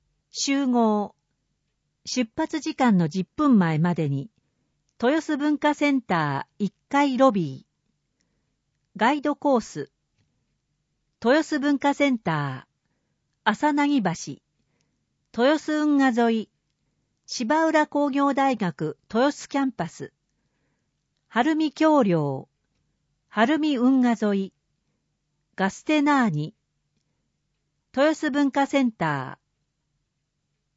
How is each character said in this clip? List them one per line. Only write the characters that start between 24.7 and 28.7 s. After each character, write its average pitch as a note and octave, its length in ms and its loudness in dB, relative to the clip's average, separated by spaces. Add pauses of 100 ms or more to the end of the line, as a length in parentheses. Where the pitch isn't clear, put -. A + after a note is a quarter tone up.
ガ F#3 140 -2
ス - 140 -14
テ D4+ 180 2
ナ C#4 260 4
ー - 20 2
ニ。 D3+ 260 -6 (1400)
豊 D4+ 240 2
洲 D4+ 160 -4
文 C#4+ 180 0
化 C#4 160 0
セ C#4 180 0